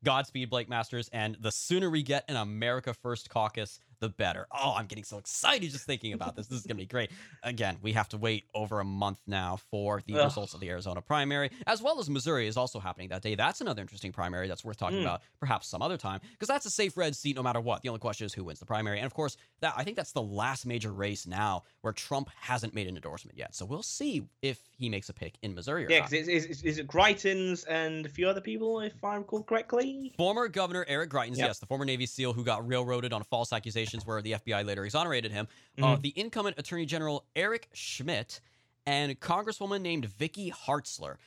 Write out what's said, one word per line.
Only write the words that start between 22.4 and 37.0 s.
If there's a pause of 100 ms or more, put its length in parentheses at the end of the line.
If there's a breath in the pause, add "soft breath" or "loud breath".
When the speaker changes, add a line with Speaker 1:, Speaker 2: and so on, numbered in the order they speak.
Speaker 1:
hasn't
made
an
endorsement
yet.
So
we'll
see (160)
if (180)
he
makes
a
pick
in
Missouri
or
Speaker 2:
Yeah,
Speaker 1:
not.
Speaker 2:
'cause
it's,
it's,
it's
Greitens
and
a
few
other
people,
if
I
recall
correctly. (240)
Speaker 1:
Former
Governor
Eric
Greitens,
Speaker 2:
Yep.
Speaker 1:
yes,
the
former
Navy
seal
who
got
railroaded
on
false
accusations
where
the
F
B
I
later
exonerated
him. (320 soft breath)
Uh,
Speaker 2:
Mm-hmm.
Speaker 1:
the
incoming
Attorney
General (100)